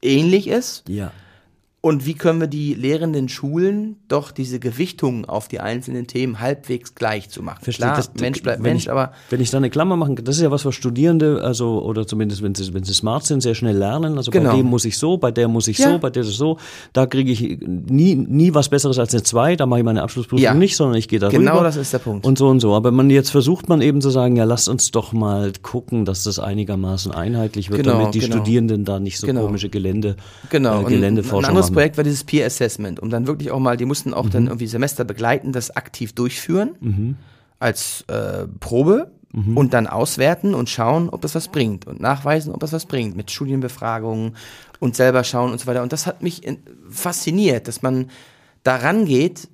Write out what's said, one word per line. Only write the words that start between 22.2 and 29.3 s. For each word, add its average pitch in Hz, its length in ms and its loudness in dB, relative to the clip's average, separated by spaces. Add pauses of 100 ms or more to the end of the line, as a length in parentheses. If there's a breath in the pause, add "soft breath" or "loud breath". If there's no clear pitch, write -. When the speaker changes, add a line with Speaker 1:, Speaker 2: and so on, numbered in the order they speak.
Speaker 2:
Und 135 140 4
so 135 100 6
und 131 120 6
so. 104 160 4
Aber 120 160 4
man, 131 180 6
jetzt 135 200 6
versucht 143 380 2
man 165 140 4
eben 143 180 4
zu 135 100 2
sagen, 123 260 4
ja, 113 80 4
lasst 117 240 0
uns 120 240 -2
doch 110 200 -2
mal 101 380 0 (120)
gucken, 120 420 -4
dass 92 180 -4
das 104 160 -4
einigermaßen 95 720 -4
einheitlich 104 600 -4
wird, 104 120 0
Speaker 1:
Genau, 127 160 4
Speaker 2:
damit 107 160 2
die 113 60 2
Speaker 1:
genau. 117 160 0
Speaker 2:
Studierenden 110 480 2
da 98 160 -4
nicht 98 180 -6
so 104 80 -6
Speaker 1:
Genau. 123 200 0